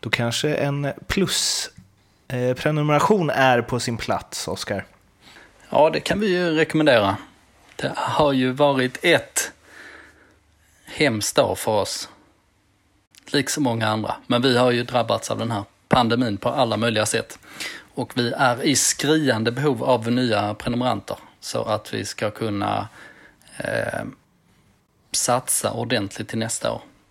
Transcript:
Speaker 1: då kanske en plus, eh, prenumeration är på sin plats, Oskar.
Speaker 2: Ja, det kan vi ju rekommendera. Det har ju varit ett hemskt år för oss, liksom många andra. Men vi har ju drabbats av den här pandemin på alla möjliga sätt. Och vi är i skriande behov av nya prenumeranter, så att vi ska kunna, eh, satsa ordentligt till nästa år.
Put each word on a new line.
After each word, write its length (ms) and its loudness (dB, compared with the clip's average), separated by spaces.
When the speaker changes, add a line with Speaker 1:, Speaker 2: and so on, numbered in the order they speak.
Speaker 1:
då 100 -6
kanske 440 -2
en 380 -2
plus, 640 -2
eh, 260 0
prenumeration 760 2
är 320 4
på 180 -2
sin 160 -4
plats, 520 -6
Oskar. 360 -6
Speaker 2:
Ja, 200 6
det 100 -2
kan 200 -2
vi 80 0
ju 260 2
rekommendera. 640 4
Det 200 -4
har 360 2
ju 200 2
varit 500 2
ett 500 0
hemskt 540 -2
år 160 2
för 180 -2
oss, 360 -2
liksom 360 0
många 260 0
andra. 260 -2
Men 160 2
vi 160 4
har 120 6
ju 140 0
drabbats 460 -2
av 80 -2
den 120 -4
här 140 -4
pandemin 480 4
på 120 -4
alla 280 0
möjliga 300 0
sätt. 320 -4
Och 240 -6
vi 180 0
är 260 2
i 140 2
skriande 760 2
behov 320 0
av 280 2
nya 420 0
prenumeranter, 640 -4
så 240 -6
att 300 -4
vi 100 -4
ska 260 -4
kunna, 580 -4
eh, 480 -4
satsa 600 0
ordentligt 560 -4
till 100 -4
nästa 340 -4
år. 80 -6